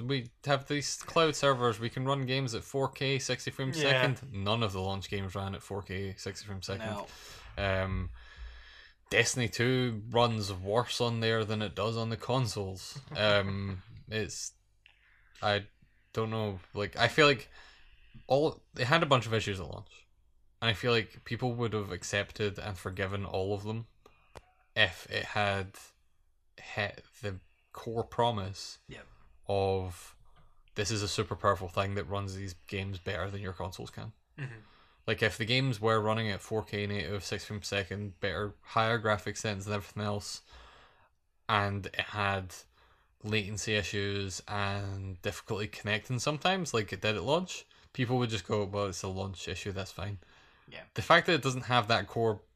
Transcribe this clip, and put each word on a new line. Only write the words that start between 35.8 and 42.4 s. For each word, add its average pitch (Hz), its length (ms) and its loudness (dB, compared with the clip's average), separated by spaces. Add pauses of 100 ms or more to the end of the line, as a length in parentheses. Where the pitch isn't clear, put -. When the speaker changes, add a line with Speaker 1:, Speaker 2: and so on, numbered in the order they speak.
Speaker 1:
were 110 200 6
running 110 300 2
at 95 100 -2
four 110 220 -2
K 104 240 -2
native, 101 380 -2
six - 200 -4
frames 104 220 -8
a - 100 -6
second, 101 440 -4
better, 98 420 -2
higher 113 360 2
graphics 107 400 0
sense 101 280 -4
than 104 80 0
everything 101 280 -6
else, 104 380 -4 (1080)
and 101 380 2
it - 140 -10
had 98 540 0 (680)